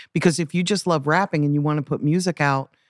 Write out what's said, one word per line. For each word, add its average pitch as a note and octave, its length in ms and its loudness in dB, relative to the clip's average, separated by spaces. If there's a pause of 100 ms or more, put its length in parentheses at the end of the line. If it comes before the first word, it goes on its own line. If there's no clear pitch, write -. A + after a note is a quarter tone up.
(120)
Because E3 280 2
if D3+ 140 -6
you F3 100 0
just E3+ 220 -2
love D#3 200 0
rapping D#3+ 380 2
and C#3+ 100 2
you D3 60 2
wanna D3+ 220 0
put C3+ 200 -6
music E3+ 380 0
out C#3 340 0 (160)